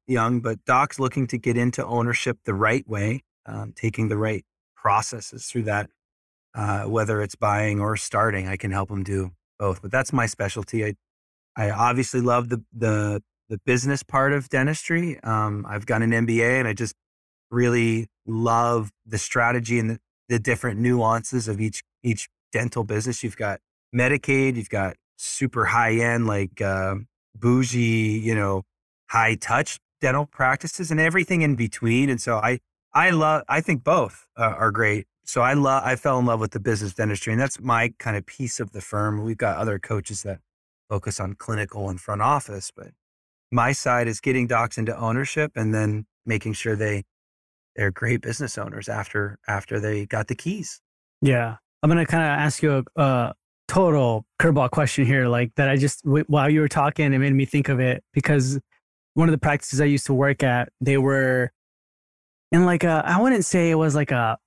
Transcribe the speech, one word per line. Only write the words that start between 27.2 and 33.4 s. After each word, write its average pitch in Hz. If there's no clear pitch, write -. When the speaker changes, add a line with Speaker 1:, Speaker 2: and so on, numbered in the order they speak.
Speaker 1:
bougie, 117
you 113
know, 98
high 113
touch -
dental 143
practices 147
and 156
everything 170
in 147
between. 117
And 123
so 117
I, 117
I 170
love, 156